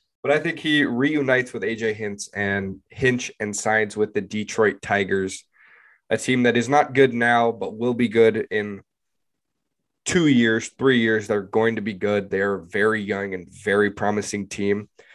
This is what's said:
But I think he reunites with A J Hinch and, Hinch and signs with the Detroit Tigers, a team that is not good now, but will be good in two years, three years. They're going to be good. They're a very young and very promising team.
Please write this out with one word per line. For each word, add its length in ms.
But 100
I 60
think 200
he 260
reunites 680
with 100
A 140
J 160
Hinch 300
and, 540
Hinch 500
and 160
signs 440
with 160
the 80
Detroit 580
Tigers, 640
a 80
team 240
that 140
is 120
not 240
good 220
now, 380
but 240
will 180
be 140
good 420
in 320
two 220
years, 440
three 280
years. 280
They're 140
going 360
to 60
be 120
good. 340
They're 260
a 120
very 340
young 320
and 180
very 400
promising 580
team. 400